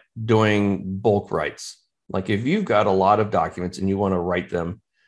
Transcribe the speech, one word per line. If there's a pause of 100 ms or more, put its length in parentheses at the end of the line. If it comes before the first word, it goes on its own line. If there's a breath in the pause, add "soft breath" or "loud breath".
(240)
doing
bulk
writes. (280)
Like,
if
you've
got
a
lot
of
documents
and
you
wanna
write
them (260)